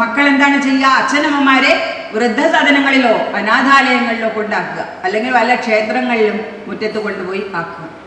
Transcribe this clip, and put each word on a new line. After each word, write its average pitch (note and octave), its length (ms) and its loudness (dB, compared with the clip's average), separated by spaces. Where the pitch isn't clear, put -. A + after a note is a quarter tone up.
മക്കൾ C#4 260 0
എന്താണ് C#4 340 4
ചെയ്യുക? C4+ 240 2
അച്ഛനമ്മമാരെ C#4 880 2
വൃദ്ധസദനങ്ങളിലോ C4+ 1000 2
അനാഥാലയങ്ങളിലോ A#3+ 960 2
കൊണ്ടാക്കുക, F#3+ 500 -4
അല്ലെങ്കിൽ A3 340 -2
വല്ല A#3 180 2
ക്ഷേത്രങ്ങളിലും A3 840 0
മുറ്റത്ത് G#3+ 380 -6
കൊണ്ടുപോയി F#3+ 380 -6
ആക്കുക. E3 520 -10